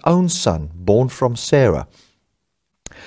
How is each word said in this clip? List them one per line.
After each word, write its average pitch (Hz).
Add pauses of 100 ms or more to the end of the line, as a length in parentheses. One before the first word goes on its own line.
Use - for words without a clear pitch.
own 175
son 80
born 101
from 123
Sarah. 117 (1200)